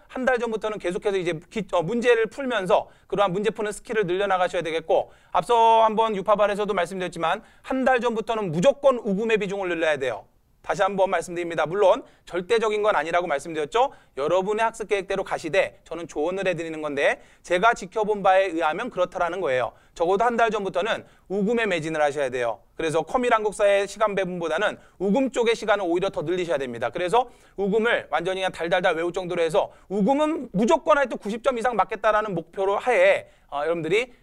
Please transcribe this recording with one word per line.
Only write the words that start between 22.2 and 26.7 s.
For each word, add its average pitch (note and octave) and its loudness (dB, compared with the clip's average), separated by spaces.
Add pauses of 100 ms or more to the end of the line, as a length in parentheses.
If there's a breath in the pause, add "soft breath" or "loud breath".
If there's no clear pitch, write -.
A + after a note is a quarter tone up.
돼요. A#2+ -4 (160)
그래서 D#3+ 0
커밀 B3 0
한국사의 G3+ 2
시간 G#3 -2
배분보다는 F3+ -2 (200 soft breath)
우금 A3 0
쪽의 A#3 0
시간을 G3+ 0
오히려 F3+ 0
더 F3 -6
늘리셔야 E3+ -2
됩니다. A#2+ -6